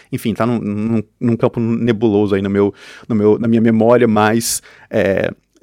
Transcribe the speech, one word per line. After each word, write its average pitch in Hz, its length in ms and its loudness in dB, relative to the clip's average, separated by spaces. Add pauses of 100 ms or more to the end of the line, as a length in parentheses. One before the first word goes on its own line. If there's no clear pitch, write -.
(100)
enfim, 117 240 -6
tá 113 100 -4
num, 120 140 -2
num, 107 440 -4 (180)
num 117 160 0
campo 120 240 -2
nebuloso 110 760 0
aí 98 80 -2
no 98 80 -4
meu, 101 240 0 (340)
no 123 60 -4
meu, 104 240 2
na 120 80 -4
minha 117 140 2
memória, 117 480 4
mas, 107 520 0 (300)
é, 95 420 -2 (300)